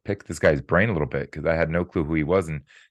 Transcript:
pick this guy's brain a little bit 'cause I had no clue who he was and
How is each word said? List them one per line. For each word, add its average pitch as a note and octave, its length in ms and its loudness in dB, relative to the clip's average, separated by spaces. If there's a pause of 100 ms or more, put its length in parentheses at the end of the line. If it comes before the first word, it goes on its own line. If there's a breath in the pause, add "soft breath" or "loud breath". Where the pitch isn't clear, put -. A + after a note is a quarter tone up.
pick - 180 -6
this - 160 -10
guy's D2+ 220 4
brain F2+ 280 2
a G#2+ 40 -2
little D2+ 140 0
bit C#2 240 -6
'cause D2+ 140 -10
I D#2+ 100 2
had E2 140 -4
no F2 140 0
clue E2+ 220 -2
who D2+ 80 -2
he D#2 100 2
was F2+ 240 2
and D2+ 140 -8 (300 soft breath)